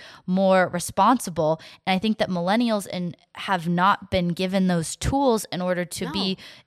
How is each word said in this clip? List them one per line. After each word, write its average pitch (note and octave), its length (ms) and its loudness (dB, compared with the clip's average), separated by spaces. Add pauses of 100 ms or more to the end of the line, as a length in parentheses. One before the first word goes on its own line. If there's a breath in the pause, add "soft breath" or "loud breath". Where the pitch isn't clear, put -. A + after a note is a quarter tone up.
(280 loud breath)
more F#3+ 400 4
responsible. F3 920 0 (280 loud breath)
And F#3+ 80 2
I F#3 40 2
think A3 200 0
that G3 100 -2
millennials G3+ 640 0
and F3 260 -8 (160)
have F3 340 -4
not F3+ 420 2
been F3+ 200 0
given F#3 380 0
those E3+ 280 0
tools C4+ 560 0
in F3 100 -6
order F3+ 240 -2
to - 260 -8
be F#3+ 260 -2 (300 loud breath)